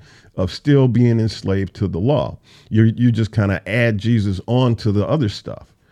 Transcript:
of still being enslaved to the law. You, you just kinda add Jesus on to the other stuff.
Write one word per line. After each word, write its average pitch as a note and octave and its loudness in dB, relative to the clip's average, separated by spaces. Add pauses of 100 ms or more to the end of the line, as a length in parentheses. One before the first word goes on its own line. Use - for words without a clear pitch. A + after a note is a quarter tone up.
(360)
of F#2 -2
still C#3 4
being A#2 4
enslaved G2 -2
to G2+ -2
the E2+ -4
law. G#2+ -2 (320)
You, A2 2
you A#2+ 2
just A2 -2
kinda G2 -2
add A2+ 0
Jesus G2+ -2
on B2 0
to G#2+ -2
the G2+ 0
other C#3+ -2
stuff. - -14 (180)